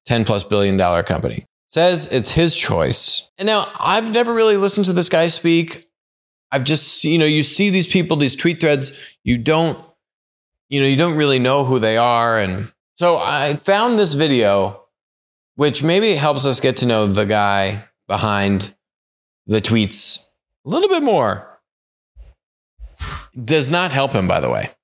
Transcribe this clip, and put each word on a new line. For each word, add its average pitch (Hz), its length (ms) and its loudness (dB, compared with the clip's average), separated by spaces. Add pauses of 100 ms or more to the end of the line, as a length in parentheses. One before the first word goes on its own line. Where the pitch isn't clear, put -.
ten 117 220 0
plus 101 180 0
billion 101 340 0
dollar 87 260 2
company, - 420 -4 (220)
says 165 440 0
it's 123 200 0
his 165 260 2
choice. - 800 0
And 190 80 -6
now, 208 340 -2
I've 220 320 -2
never 233 220 0
really 220 240 2
listened 196 300 2
to 185 60 0
this 175 160 0
guy 170 180 2
speak. 165 600 0 (640)
I've 135 120 0
just, - 400 2
you 165 160 2
know, 156 60 4
you 151 180 2
see 202 260 2
these 185 160 2
people, 170 320 0
these 143 180 2
tweet 170 240 -2
threads, 143 400 -2 (240)
you 123 140 -2
don't, 156 400 0 (920)
you 139 120 0
know, 135 60 2
you 135 100 2
don't 165 180 0
really 143 220 2
know 131 280 2
who 127 120 0
they 110 200 0
are. 117 420 2
And 98 320 -4 (260)
so 175 220 2
I 147 340 -2
found 208 460 0
this 160 160 0
video, 104 680 0 (680)
which 143 300 0
maybe 190 320 2
helps 143 320 0
us 127 120 0
get 131 180 0
to 127 100 -2
know 110 180 2
the 101 220 0
guy 101 580 0 (220)
behind 101 640 -2 (720)
the 107 160 0
tweets - 640 0 (400)
a 135 40 -12
little 349 200 0
bit 339 140 0
more. 127 580 0 (1800)
Does 139 240 0
not 175 220 0
help 135 220 -2
him, 92 140 0
by 90 120 2
the 65 100 -2
way. 53 220 -4 (120)